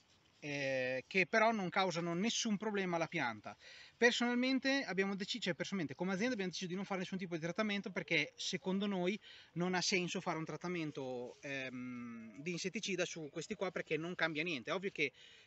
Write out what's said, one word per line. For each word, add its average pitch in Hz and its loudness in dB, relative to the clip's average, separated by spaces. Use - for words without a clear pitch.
eh, 135 0
che 185 4
però 220 6
non 196 0
causano 175 2
nessun 208 2
problema 196 0
alla 165 2
pianta. 113 -2
Personalmente 247 4
abbiamo 196 2
deci-, 208 -4
cioè, 185 2
personalmente 165 -2
come 185 -2
azienda 214 0
abbiamo 190 -2
deciso 180 -4
di 175 -4
non 196 -2
fare 185 -2
nessun 185 -4
tipo 175 -4
di 156 -2
trattamento 202 -2
perché 165 0
secondo 190 -2
noi 196 2
non 180 2
ha 175 4
senso 180 2
fare 160 0
un 160 -2
trattamento, 147 -4
ehm, 123 -6
di 165 -4
insetticida 180 -2
su 156 -6
questi 170 -6
qua 185 -2
perché 165 -2
non 165 -2
cambia 160 2
niente. 143 -4
È 156 0
ovvio 190 -2
che 143 0